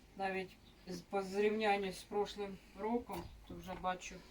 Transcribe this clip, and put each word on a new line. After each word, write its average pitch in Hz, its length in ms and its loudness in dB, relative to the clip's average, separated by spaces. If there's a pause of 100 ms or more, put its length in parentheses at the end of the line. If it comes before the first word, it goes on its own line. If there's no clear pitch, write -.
(180)
Навіть 190 400 -2 (300)
з, 180 120 -4
по 196 240 0
зрівнянню 202 680 4
з - 120 -10
прошлим 202 540 -2 (220)
роком, 208 440 0 (240)
то 175 80 -10
вже 175 260 -8
бачу 185 340 -2 (160)